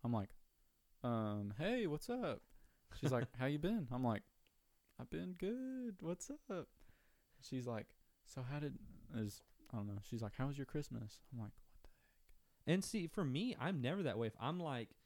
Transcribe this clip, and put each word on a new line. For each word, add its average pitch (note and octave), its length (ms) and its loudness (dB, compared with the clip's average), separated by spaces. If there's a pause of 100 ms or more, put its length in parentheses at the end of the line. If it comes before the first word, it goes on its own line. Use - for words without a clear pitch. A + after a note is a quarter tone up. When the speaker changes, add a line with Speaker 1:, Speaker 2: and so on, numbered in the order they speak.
Speaker 1:
I'm A#2 80 2
like, G#2 180 2 (760)
"Um, G#2 520 2
hey, G#3 300 2
what's D3+ 220 -2
up?" A3+ 320 0 (580)
She's C#3 140 4
like, B2+ 180 4
Speaker 2:
<laughs> A#2+ 80 -8
Speaker 1:
"How B2+ 60 2
you D3 140 2
been?" F3+ 320 2
I'm B2+ 120 0
like, A2+ 200 4 (760)
"I've - 100 -10
been F3+ 240 -4
good. B3 680 -2
What's F3 280 -4 (200)
up?" F#3 180 -2 (760)
She's B2+ 240 -4
like, A#2 220 -2 (380)
"So - 180 -8
how C#3 160 -2
did," D3 180 0 (380)
is, G#2+ 260 0 (320)
I A#2+ 40 0
don't G2+ 100 0
know. G2+ 200 -2
She's A#2 140 -2
like, G#2+ 160 -2
"How C3 100 4
was C#3+ 100 -2
your C#3 80 -2
Christmas?" A#2+ 560 -4 (120)
I'm A#2+ 60 -4
like, G#2+ 120 -6 (200)
"What - 120 -20
the - 60 -18
heck?" - 840 -2
Speaker 2:
And F#3 80 6
see, F3+ 240 0
for F#3+ 160 0
me, D#3+ 360 2
I'm D3+ 220 2
never E3+ 220 2
that A2+ 160 2
way. A2+ 80 4
If G#2+ 120 -4
I'm D#3+ 200 0
like, C3+ 300 -2 (160)